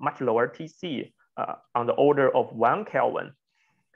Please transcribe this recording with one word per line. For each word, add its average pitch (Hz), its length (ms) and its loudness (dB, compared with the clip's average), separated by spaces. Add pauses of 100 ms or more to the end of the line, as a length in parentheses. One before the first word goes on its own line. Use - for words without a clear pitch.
much 139 200 -6
lower 120 280 2
T 160 180 -14
C, 160 460 -10 (240)
uh, - 180 -6 (200)
on 117 120 -2
the 117 80 2
order 139 420 4
of 120 160 0
one 131 320 0
Kelvin, - 480 -4 (640)